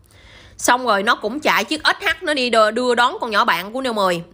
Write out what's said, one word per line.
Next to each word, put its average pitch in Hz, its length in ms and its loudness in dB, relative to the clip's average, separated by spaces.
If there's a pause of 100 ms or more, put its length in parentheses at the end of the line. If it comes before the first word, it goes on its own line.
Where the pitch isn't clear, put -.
(580)
Xong 254 280 2
rồi 202 160 2
nó 240 120 2
cũng 247 260 -6
chạy - 240 2
chiếc 311 200 -6
S 381 200 0
H 330 200 -2
nó 311 100 -2
đi 247 160 -2
đưa, 220 200 4
đưa 247 240 -2
đón 247 260 2
con 247 100 -6
nhỏ 214 140 2
bạn 190 280 -2
của 254 80 -8
Nêu 262 120 -4
mười. 185 300 0 (120)